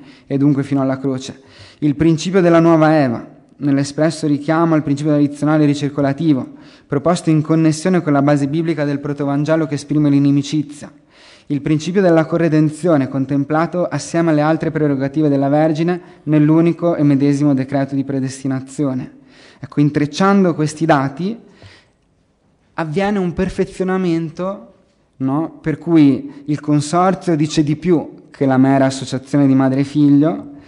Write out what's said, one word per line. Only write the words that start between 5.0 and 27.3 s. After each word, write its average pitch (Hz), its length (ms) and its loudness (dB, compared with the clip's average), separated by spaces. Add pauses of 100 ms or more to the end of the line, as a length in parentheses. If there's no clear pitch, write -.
tradizionale 147 520 0
ricircolativo, 143 880 -2 (320)
proposto 165 460 0
in 156 100 4
connessione 160 600 0
con 151 100 0
la 139 80 2
base 143 260 2
biblica 156 380 -2
del 143 140 -4
protovangelo 147 680 -2
che 147 80 -6
esprime 147 380 0
l'inimicizia. 143 840 -2 (540)
Il 143 140 -4
principio 160 400 -2
della 165 240 4
corredenzione, 156 840 0
contemplato 143 800 -2
assieme 165 420 -2
alle 151 120 2
altre 160 280 0
prerogative 147 600 0
della 139 200 0
Vergine 160 500 0 (240)
nell'unico 160 720 2
e - 60 -2
medesimo 143 540 2
decreto 135 400 -2
di 135 80 -2
predestinazione. 135 1120 -6 (440)
Ecco, - 200 -8
intrecciando 156 760 2
questi 151 320 -4
dati, 151 500 0 (1400)
avviene 196 420 -4
un 180 160 -2
perfezionamento, 185 1400 -4 (440)
no? 135 420 -4
Per 151 200 -4
cui 147 640 2
il 147 140 -4
consorzio 170 760 0